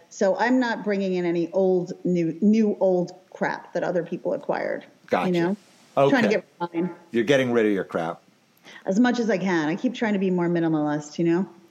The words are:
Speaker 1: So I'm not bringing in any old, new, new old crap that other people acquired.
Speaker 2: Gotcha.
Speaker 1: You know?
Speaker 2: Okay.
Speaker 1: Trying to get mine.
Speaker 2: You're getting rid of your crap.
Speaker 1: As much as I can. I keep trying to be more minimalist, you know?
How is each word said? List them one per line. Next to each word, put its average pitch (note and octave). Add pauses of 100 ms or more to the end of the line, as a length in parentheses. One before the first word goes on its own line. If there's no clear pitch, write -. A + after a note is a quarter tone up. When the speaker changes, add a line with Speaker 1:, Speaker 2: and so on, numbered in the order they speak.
Speaker 1:
So F#3+
I'm B3
not A#3
bringing G3
in F3+
any E3+
old, F#3 (100)
new, E3+
new G#3+
old F3+ (200)
crap -
that E3
other E3+
people F3
acquired. - (220)
Speaker 2:
Gotcha. -
Speaker 1:
You F3+
know? F#3 (400)
Speaker 2:
Okay. C#3
Speaker 1:
Trying B3
to G2+
get - (140)
mine. E3+ (220)
Speaker 2:
You're A2+
getting C3
rid A#2
of G#2
your F#2
crap. E2+ (640)
Speaker 1:
As F#3+
much B3
as A3
I G3+
can. E3+
I E3
keep B3
trying G#3+
to G3
be F#3+
more F3
minimalist, D#3
you E3+
know? F3 (240)